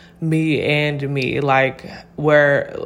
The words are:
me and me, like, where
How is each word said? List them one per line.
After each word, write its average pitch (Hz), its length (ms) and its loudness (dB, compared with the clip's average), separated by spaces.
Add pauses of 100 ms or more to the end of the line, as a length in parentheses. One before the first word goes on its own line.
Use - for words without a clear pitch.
(200)
me 160 420 0
and 147 460 -2
me, 135 320 -2
like, 135 500 0 (240)
where 147 720 2